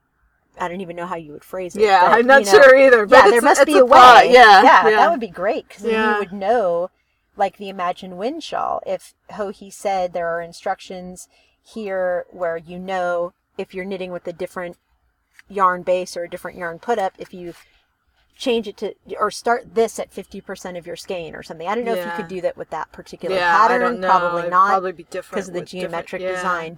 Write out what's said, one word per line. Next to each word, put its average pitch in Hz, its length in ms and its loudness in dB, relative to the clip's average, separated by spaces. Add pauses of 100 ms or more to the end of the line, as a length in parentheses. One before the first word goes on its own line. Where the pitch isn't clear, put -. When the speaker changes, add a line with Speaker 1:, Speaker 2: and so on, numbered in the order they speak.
(600)
Speaker 1:
I 180 80 -8
don't 180 140 -12
even 170 140 -14
know 175 100 -12
how 180 120 -10
you 151 160 -18
would - 100 -20
phrase 185 320 -14
it, 202 80 0
Speaker 2:
Yeah, 185 260 4
Speaker 1:
but, - 80 4
Speaker 2:
I'm 240 80 2
not 269 200 6
Speaker 1:
you 196 80 0
know, 214 100 8
Speaker 2:
sure 262 140 10
either, 247 280 6
but 202 100 4
Speaker 1:
yeah, 262 80 8
Speaker 2:
it's 415 80 6
Speaker 1:
there 240 80 4
Speaker 2:
a, 226 40 -4
Speaker 1:
must 277 180 4
Speaker 2:
it's 294 100 2
Speaker 1:
be 294 60 2
Speaker 2:
a 277 40 6
Speaker 1:
a 254 40 6
way. 240 60 2
Speaker 2:
thought. 247 380 10
Yeah, 220 340 8
Speaker 1:
Yeah, 247 260 6
Speaker 2:
yeah. 214 80 2
Speaker 1:
that 269 140 4
would 330 80 -4
be 220 80 -10
great, 185 420 -8
'cause - 140 -20
then 226 80 -6
Speaker 2:
Yeah. 220 220 -2
Speaker 1:
you 208 60 -4
would 190 140 -10
know, 190 560 -4 (480)
like 196 200 -4
the 202 120 -14
Imagine 185 480 -10
Wind 269 260 -10
shawl, - 420 -8
if - 280 -10 (220)
Joji 202 360 -14
said 190 400 -6
there 170 160 -8
are 170 140 -8
instructions 180 880 -14 (340)
here 185 680 -8
where 170 280 -8
you 170 200 -16
know 180 540 -6 (260)
if 190 160 -14
you're 185 120 -12
knitting 185 260 -12
with 175 160 -14
a 175 60 -12
different 175 420 -12 (720)
yarn 185 340 -2
base 180 360 -4
or 170 80 -10
a 170 40 -16
different 180 280 -18
yarn 170 200 -12
put 233 220 -6
up, 190 180 -6
if - 160 -20
you 175 200 -16 (840)
change 233 320 -6
it 196 100 -16
to, 196 160 -10 (240)
or 208 140 -4
start - 440 -6
this 226 220 -2
at - 140 -12
fifty 196 300 -18
percent 185 340 -16
of 170 100 -14
your 170 120 -14
skein 170 360 -12
or - 80 -16
something. 165 260 -14
I 196 80 -4
don't 240 100 -6
know 233 80 -4
if 185 60 -4
you 175 120 -10
Speaker 2:
Yeah. 170 60 -10
Speaker 1:
could 175 100 -12
do 180 140 -12
that 170 160 -6
with 175 140 -16
that 156 200 -12
particular 180 460 -10
Speaker 2:
Yeah, 175 180 0
I 214 120 2
Speaker 1:
pattern. 247 140 0
Speaker 2:
don't - 200 -4
know. 185 80 -6
Speaker 1:
Probably 175 320 0
Speaker 2:
It'd 175 100 -8
Speaker 1:
not 185 160 2
Speaker 2:
probably 190 240 -2
be 170 120 -18
different 190 380 -12
Speaker 1:
'cause 185 60 -12
of 180 60 -20
the 175 80 -8
Speaker 2:
with - 80 -18
different, 180 220 -10
Speaker 1:
geometric 170 300 -12
Speaker 2:
yeah, 185 120 -8
Speaker 1:
design, 175 440 -8